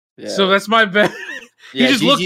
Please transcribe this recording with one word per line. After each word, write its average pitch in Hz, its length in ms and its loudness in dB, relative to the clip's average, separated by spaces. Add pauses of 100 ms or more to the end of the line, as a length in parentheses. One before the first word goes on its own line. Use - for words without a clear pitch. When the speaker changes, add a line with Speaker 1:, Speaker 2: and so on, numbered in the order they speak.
(160)
Speaker 1:
Yeah. - 120 -14
Speaker 2:
So 196 200 0
that's 196 200 0
my 220 160 2
bet. 196 320 0
<laughs> - 40 -16 (520)
He - 80 -2
Speaker 1:
Yeah, 247 80 4
Speaker 2:
just - 120 2
Speaker 1:
G - 60 0
G - 40 4 (160)